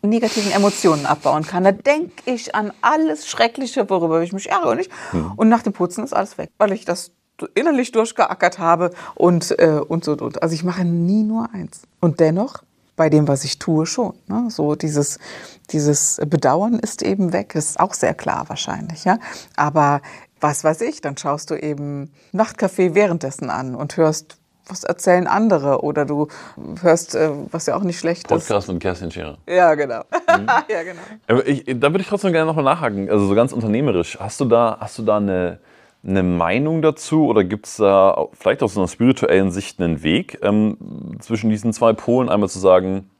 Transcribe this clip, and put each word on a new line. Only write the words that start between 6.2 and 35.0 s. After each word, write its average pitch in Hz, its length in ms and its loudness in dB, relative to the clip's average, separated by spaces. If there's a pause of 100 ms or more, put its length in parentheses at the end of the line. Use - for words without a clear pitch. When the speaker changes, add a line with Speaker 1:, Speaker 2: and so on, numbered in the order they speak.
Speaker 1:
weg, - 220 -10
weil 208 140 4
ich - 120 -6
das - 280 -6 (420)
innerlich 269 380 0
durchgeackert 196 640 0
habe 170 320 2 (240)
und, 175 460 2
äh, 156 260 6
und 165 180 -4
so 151 80 -2
und. - 300 -6
Also 165 120 -2
ich 160 100 -8
mache 180 200 -2
nie 175 380 2
nur 226 320 -2
eins. - 280 -12 (180)
Und 160 180 2
dennoch, 170 460 2 (320)
bei 160 120 4
dem, 151 200 4
was 139 160 0
ich - 160 -6
tue, 160 260 0
schon. 202 280 -2 (120)
Ne? 226 240 -2
So 151 240 0
dieses, 151 440 -2 (520)
dieses 147 560 0
Bedauern 165 520 2
ist - 240 -6
eben 190 300 0
weg. 190 220 -4
Das 156 160 -2
ist - 100 -10
auch 202 140 -10
sehr - 200 -2
klar - 340 -6
wahrscheinlich. - 560 -10
Ja? 185 140 2 (380)
Aber 147 440 2 (400)
was 147 220 -2
weiß 160 200 0
ich, 294 180 -4
dann 143 160 -8
schaust 147 340 -6
du 160 100 -2
eben 143 520 -8 (200)
Nachtcafé 185 600 0
währenddessen 165 560 0
an 127 240 -6
und - 220 -8
hörst, 156 400 0 (320)
was - 160 -12
erzählen 180 420 2
andere. 165 560 2
Oder 147 220 -2
du 147 240 -2 (540)
hörst, 170 320 2
äh, 156 160 2 (200)
was 165 160 -6
ja 143 100 0
auch 190 60 -2
nicht 175 160 -2
schlecht 170 320 -4
ist. 165 180 0
Speaker 2:
Podcast 101 200 -2
mit 87 120 -4
Kerstin 90 300 -4
Scherer. 78 280 -12 (100)
Speaker 1:
Ja, 170 260 6
genau. 131 260 -4 (280)
Speaker 2:
Mhm. 220 180 2 (100)
Speaker 1:
<laughs> - 120 -2
Ja, 170 140 -4
genau. 175 180 -14 (280)
Speaker 2:
Aber 120 180 2
ich, 135 180 -2
da 131 280 0
würde 190 80 0
ich 185 80 -6
trotzdem 202 240 -2
gerne 160 140 2
nochmal 156 180 0
nachhaken. 135 460 0
Also 101 160 4
so 98 80 2
ganz 120 180 4
unternehmerisch. 113 680 0
Hast 101 200 -10
du 139 40 2
da, 117 360 2
hast - 180 -12
du 117 40 -10